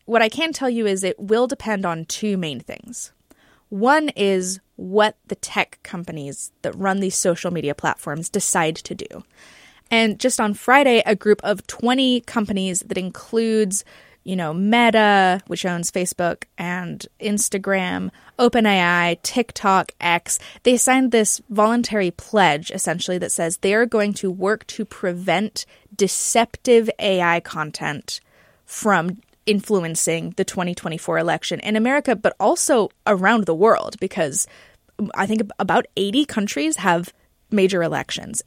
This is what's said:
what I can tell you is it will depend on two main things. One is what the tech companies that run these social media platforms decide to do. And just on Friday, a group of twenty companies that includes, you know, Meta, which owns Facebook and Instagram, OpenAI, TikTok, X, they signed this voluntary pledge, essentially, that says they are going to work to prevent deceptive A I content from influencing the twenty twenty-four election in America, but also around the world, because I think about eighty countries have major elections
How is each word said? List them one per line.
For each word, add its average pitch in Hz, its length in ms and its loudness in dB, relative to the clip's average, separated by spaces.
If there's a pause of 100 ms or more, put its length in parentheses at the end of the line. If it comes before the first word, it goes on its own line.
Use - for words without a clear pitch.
what 226 160 4
I 220 60 4
can 311 240 -4
tell 269 160 -2
you 233 180 0
is 190 180 0
it 185 160 -2
will 220 260 2
depend 220 400 -4
on 165 200 -4
two 208 300 -4
main 156 220 -6
things. - 540 -16 (560)
One 262 480 2
is 190 420 0 (160)
what 208 420 0 (120)
the 202 80 -6
tech - 460 -4
companies 160 680 -10 (120)
that 139 120 -6
run 190 260 -2
these 185 140 -2
social 175 380 0
media 151 220 -4
platforms 160 540 -4
decide 170 480 0
to - 180 -12
do. - 280 -14 (680)
And 226 280 2
just 254 220 0
on 208 140 0
Friday, 254 520 4
a 220 80 2
group 208 300 2
of 202 220 -2
twenty 247 560 0
companies 196 580 -2
that - 180 -6
includes, 214 840 -2 (400)
you 190 100 -6
know, 165 200 -2
Meta, 208 920 4
which - 200 -6
owns 175 240 -4
Facebook 180 540 -2 (140)
and 175 480 -8 (140)
Instagram, 190 880 -2 (280)
OpenAI, 180 840 4
TikTok, 190 760 0
X, - 380 0 (240)
they 247 140 4
signed 254 360 2
this 220 280 2 (100)
voluntary 208 600 2
pledge, 170 600 0
essentially, 180 480 -4
that 175 140 -4
says 165 260 -2
they 196 160 2
are 233 120 4
going 208 280 0
to 196 160 -4
work 190 380 -2
to - 160 -6
prevent 185 840 -4 (280)
deceptive 226 920 2 (100)
A 190 220 0
I 170 200 2
content 151 800 -8 (440)
from 185 540 0 (260)
influencing 170 920 -2
the 190 80 0
twenty 180 300 -4
twenty-four 165 440 -4
election 165 420 -2
in 214 160 -2
America, 254 400 0
but 196 240 0
also 240 500 2 (160)
around 208 380 4
the 170 100 0
world, - 460 2
because 170 460 -2 (680)
I 196 120 -2
think 220 160 0 (160)
about 185 280 2 (100)
eighty 202 280 2
countries 285 520 -2
have 175 360 0 (380)
major 190 320 4
elections - 640 -6